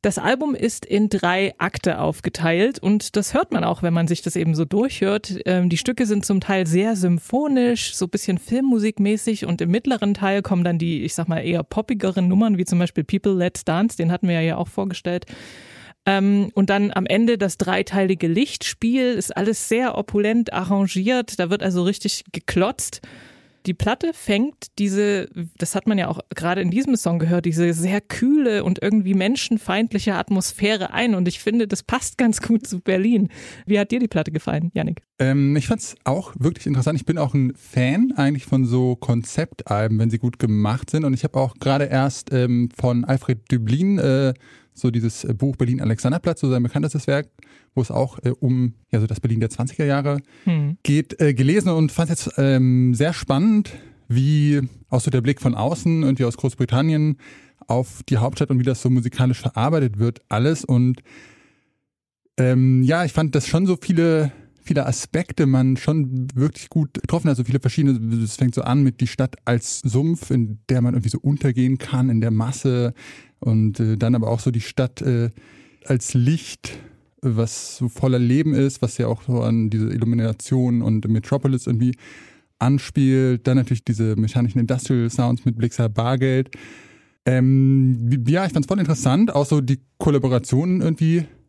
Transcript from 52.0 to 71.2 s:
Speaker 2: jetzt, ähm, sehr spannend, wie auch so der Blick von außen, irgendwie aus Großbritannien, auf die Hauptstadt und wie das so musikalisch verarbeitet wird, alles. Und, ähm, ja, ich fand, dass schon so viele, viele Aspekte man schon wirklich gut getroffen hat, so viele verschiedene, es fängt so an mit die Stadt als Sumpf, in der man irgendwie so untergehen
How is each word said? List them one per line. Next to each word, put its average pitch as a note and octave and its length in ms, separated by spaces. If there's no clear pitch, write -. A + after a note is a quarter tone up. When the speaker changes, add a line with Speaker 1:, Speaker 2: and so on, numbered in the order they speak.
Speaker 2:
jetzt, - 280
ähm, B2+ 560
sehr D3 200
spannend, G3+ 580
wie C#3+ 520
auch B2+ 100
so - 120
der B2+ 100
Blick C3+ 200
von A#2+ 140
außen, D#3+ 480
irgendwie C3+ 220
aus A#2 100
Großbritannien, D3 840
auf B2 420
die B2+ 80
Hauptstadt C3 320
und C3 100
wie B2 40
das B2+ 180
so B2+ 80
musikalisch B2+ 500
verarbeitet B2 580
wird, A#2 300
alles. C3 380
Und, B2 360
ähm, B2+ 460
ja, D#3+ 220
ich C#3+ 80
fand, D#3 220
dass C#3 120
schon F3 180
so F3+ 160
viele, D#3+ 500
viele C#3 240
Aspekte D#3 600
man C3 320
schon C3 560
wirklich C3+ 360
gut D#3 260
getroffen E3 340
hat, C3 80
so B2 60
viele B2+ 160
verschiedene, C3+ 380
es G#2+ 120
fängt B2 200
so - 60
an C#3 220
mit C3 180
die B2 60
Stadt - 280
als A#2+ 340
Sumpf, C#3+ 520
in A2 280
der B2+ 120
man B2 120
irgendwie A#2 160
so - 100
untergehen C3 580